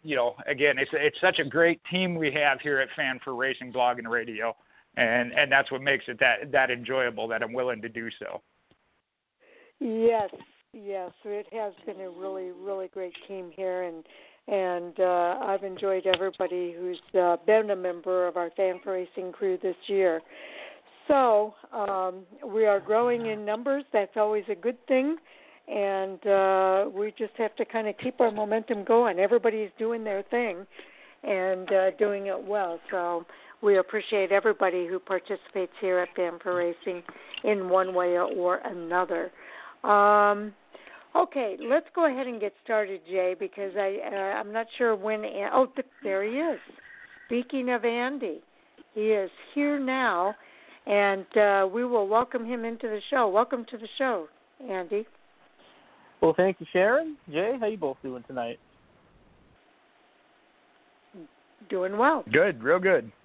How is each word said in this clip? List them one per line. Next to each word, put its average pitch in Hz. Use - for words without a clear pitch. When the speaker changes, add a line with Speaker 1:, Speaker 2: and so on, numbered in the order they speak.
Speaker 1:
you 151
know, 120
again, 143
it's, 135
it's 147
such 180
a 160
great 165
team 180
we 156
have 143
here 143
at 135
Fan 131
for 131
Racing 127
Blog 123
and 113
Radio, 113
and, 120
and 143
that's 139
what 135
makes 139
it 120
that, 127
that 131
enjoyable 120
that 113
I'm 113
willing 123
to 117
do 113
so. 90
Speaker 2:
Yes, 226
yes, 196
it 208
has 214
been 190
a 185
really, 185
really 190
great 180
team 185
here, 185
and, 165
and, 180
uh, 175
I've 196
enjoyed 190
everybody 180
who's, 180
uh, 175
been 214
a 202
member 180
of 165
our 175
Fan 185
for 190
Racing 185
crew 185
this 185
year. 185
So, 226
um, 190
we 220
are 202
growing 233
in 214
numbers. 247
That's 202
always 214
a 202
good 226
thing. 277
And, 196
uh, 190
we 208
just 214
have 220
to 240
kinda 214
keep -
our 226
momentum 214
going. 226
Everybody's 214
doing 226
their 202
thing 208
and, 185
uh, 190
doing 202
it 190
well. 190
So 175
we 202
appreciate 190
everybody 190
who 180
participates 185
here 185
at 175
Fan 175
for 180
Racing 175
in 196
one 185
way 180
or 180
another. 175
Um, 208
okay, 254
let's 277
go 339
ahead 262
and 233
get 202
started, 196
Jay, 185
because 196
I, 196
uh, 196
I'm 208
not 226
sure 233
when 214
An-, 202
oh, 254
th-, 254
there 196
he 233
is. 311
Speaking 247
of 240
Andy, 240
he 214
is 196
here 294
now, 233
and, 202
uh, 196
we 240
will 226
welcome 233
him 233
into 233
the 214
show. 254
Welcome 233
to 247
the 214
show, 220
Andy. 190
Speaker 3:
Well, 160
thank 185
you, 165
Sharon. 277
Jay, 202
how 226
you 214
both 139
doing 127
tonight? 120
Speaker 2:
Doing 190
well. 269
Speaker 1:
Good, 156
real 156
good. 165